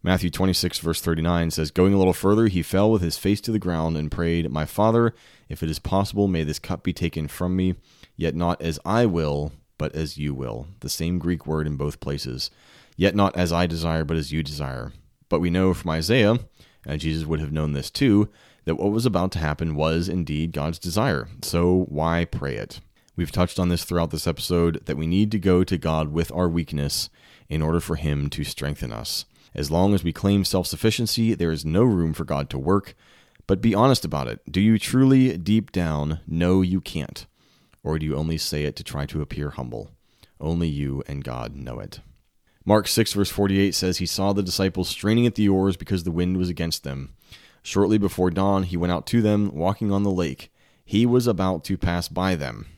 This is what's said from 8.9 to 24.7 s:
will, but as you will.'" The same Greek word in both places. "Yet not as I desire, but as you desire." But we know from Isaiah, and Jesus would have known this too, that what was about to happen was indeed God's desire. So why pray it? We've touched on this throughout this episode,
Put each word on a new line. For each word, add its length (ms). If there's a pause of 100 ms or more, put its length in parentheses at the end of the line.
will, 480 (240)
but 180
as 220
you 160
will.'" 340 (140)
The 80
same 300
Greek 260
word 220
in 100
both 220
places. 500 (480)
"Yet 180
not 220
as 140
I 160
desire, 360
but 140
as 140
you 120
desire." 500 (360)
But 100
we 100
know 240
from 180
Isaiah, 480 (460)
and 160
Jesus 240
would 160
have 100
known 220
this 160
too, 400 (340)
that 120
what 160
was 140
about 280
to 60
happen 360
was 320
indeed 460
God's 260
desire. 480 (140)
So 480
why 340
pray 320
it? 240 (380)
We've 160
touched 260
on 80
this 160
throughout 280
this 160
episode, 580